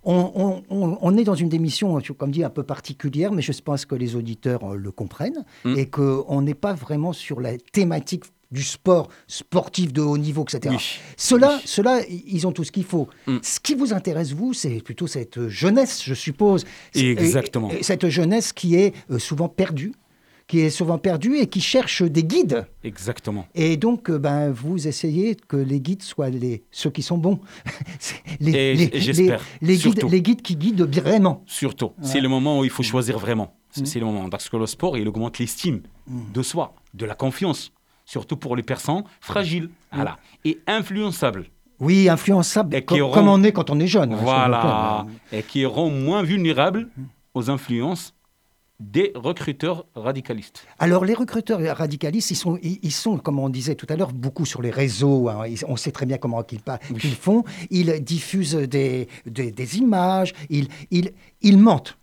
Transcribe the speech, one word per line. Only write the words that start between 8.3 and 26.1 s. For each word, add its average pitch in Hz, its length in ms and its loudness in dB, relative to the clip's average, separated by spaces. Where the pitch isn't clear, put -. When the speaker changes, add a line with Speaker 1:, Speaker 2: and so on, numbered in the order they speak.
Speaker 1:
du 135 120 -6
sport, 170 460 2
sportif - 640 -2
de 139 100 0
haut 147 160 2
niveau, 147 300 -2
et - 40 -8
cetera. 131 240 -2
Speaker 2:
Oui. - 240 -6
Speaker 1:
Cela, 269 400 6
Speaker 2:
Oui. - 80 -6
Speaker 1:
cela, 240 420 2
i-, 175 200 -12
ils 185 200 -2
ont 175 60 0
tout 170 100 -4
ce - 80 -8
qu'il 190 140 -2
faut. 156 220 -2
Speaker 2:
Mm. 131 140 0
Speaker 1:
Ce - 180 -6
qui - 160 -2
vous 247 180 0
intéresse, 165 400 -2
vous, 233 200 -2
c'est 123 280 -4
plutôt 127 260 -6
cette 120 400 -6
jeunesse, 180 580 2
je 135 80 -4
suppose. 185 500 2
C'est, 131 140 4
Speaker 2:
Exactement. 113 640 2
Speaker 1:
et, - 80 -4
et - 40 -4
cette 185 260 0
jeunesse 175 440 2
qui 170 220 2
est, 190 180 6
euh, 123 100 -2
souvent 156 300 -2
perdue, 165 440 -2
qui 165 140 2
est 156 80 4
souvent 165 280 0
perdue 190 420 0
et 233 80 4
qui - 120 -2
cherche - 440 2
des 160 200 2
guides. 160 420 2
Speaker 2:
Exactement. 104 680 -6
Speaker 1:
Et 165 220 2
donc, 226 340 0
euh, 160 80 0
ben, 147 320 0
vous 147 380 -4
essayez 170 480 -2
que - 220 -6
les 139 240 0
guides 180 220 -4
soient 139 260 -4